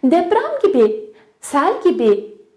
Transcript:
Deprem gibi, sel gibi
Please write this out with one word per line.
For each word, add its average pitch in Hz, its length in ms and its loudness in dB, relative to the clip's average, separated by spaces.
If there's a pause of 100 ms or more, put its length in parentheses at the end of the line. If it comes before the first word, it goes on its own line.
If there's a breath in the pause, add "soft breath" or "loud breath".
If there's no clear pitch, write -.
Deprem 359 480 0 (100)
gibi, 220 520 0 (260 soft breath)
sel 294 320 -2 (120)
gibi 220 540 0 (180)